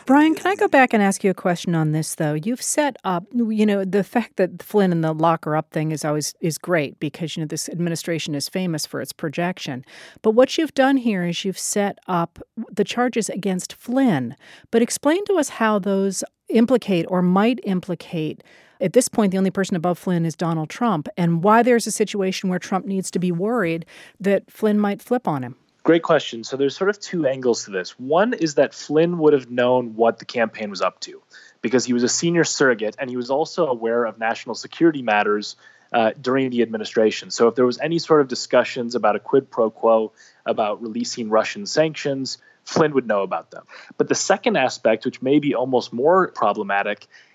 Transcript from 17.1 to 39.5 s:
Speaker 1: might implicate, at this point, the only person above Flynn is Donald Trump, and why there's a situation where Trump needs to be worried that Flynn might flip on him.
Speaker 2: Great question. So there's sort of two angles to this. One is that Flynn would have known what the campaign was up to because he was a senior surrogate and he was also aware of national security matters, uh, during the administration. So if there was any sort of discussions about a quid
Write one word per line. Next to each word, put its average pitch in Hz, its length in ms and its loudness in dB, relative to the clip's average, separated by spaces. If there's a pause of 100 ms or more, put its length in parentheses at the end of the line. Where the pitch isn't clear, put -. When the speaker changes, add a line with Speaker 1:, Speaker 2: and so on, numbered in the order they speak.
Speaker 1:
might 208 400 4
implicate, 175 800 -6 (360)
at 180 140 -2
this 254 140 4
point, 202 240 2
the 190 80 0
only 190 100 2
person 190 260 -2
above 175 220 -2
Flynn 175 260 0
is 165 120 -2
Donald 165 340 -4
Trump, 196 380 -2 (100)
and 170 260 0
why 220 200 8
there's 233 240 2
a 208 40 -4
situation 196 560 -2
where 180 120 -2
Trump - 260 -4
needs 190 240 -4
to - 80 -4
be 180 140 0
worried 175 560 -2 (320)
that 196 320 0
Flynn 208 280 2
might 202 220 0
flip - 260 -2
on 147 140 0
him. 123 140 -10 (280)
Speaker 2:
Great 165 180 4
question. 131 420 0
So 131 140 -8
there's 139 180 0
sort 196 140 -2
of 208 100 -2
two 160 280 -4
angles 127 380 0
to - 40 -18
this. 92 300 -6
One 170 340 2
is 160 220 -4
that 139 180 2
Flynn 165 460 0
would 151 140 6
have 123 180 0
known 123 440 2
what 113 220 2
the - 80 -18
campaign 110 460 -4
was 92 100 -8
up 92 200 -2
to - 200 -16 (400)
because 120 240 2
he 127 80 -2
was 120 80 0
a 120 80 2
senior 170 340 2
surrogate 113 540 0
and 135 100 -8
he 123 80 -8
was 123 140 -6
also 156 380 -2
aware 117 380 0
of 107 120 -8
national 113 380 -4
security 147 480 0
matters, 104 540 0 (360)
uh, 113 260 2
during 131 300 0
the 120 140 0
administration. 110 680 0
So 117 200 4
if 110 40 -2
there 127 140 2
was 123 100 -2
any 165 220 -2
sort 151 220 4
of 135 60 2
discussions 123 680 -2
about 104 200 2
a 101 40 -4
quid 135 320 0